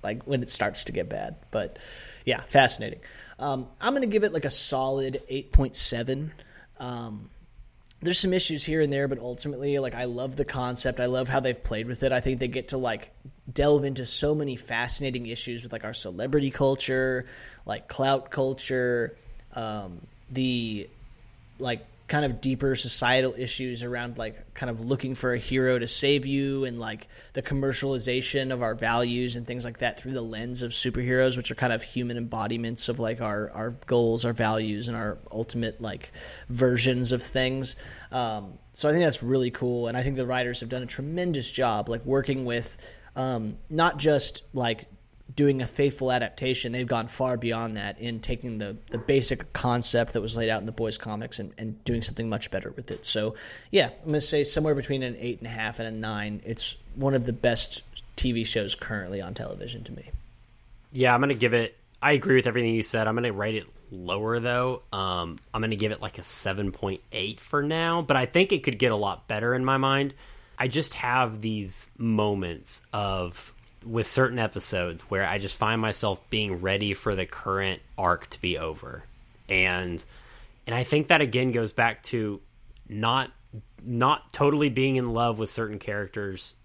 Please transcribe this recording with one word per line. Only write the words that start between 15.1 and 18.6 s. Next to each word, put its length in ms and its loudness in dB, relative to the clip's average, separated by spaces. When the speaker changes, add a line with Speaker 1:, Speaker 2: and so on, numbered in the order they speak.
Speaker 1:
issues 360 -6
with, 100 -10
like, 120 -8
our 100 -6
celebrity 560 0
culture, 760 2
like, 240 -8
clout 420 2
culture, 880 0